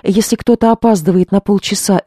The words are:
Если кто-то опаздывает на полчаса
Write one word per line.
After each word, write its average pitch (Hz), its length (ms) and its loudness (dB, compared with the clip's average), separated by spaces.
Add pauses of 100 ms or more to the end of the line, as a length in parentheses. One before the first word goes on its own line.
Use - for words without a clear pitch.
Если 208 340 -2
кто-то 226 360 0
опаздывает 185 600 0
на 196 80 2
полчаса 196 680 -2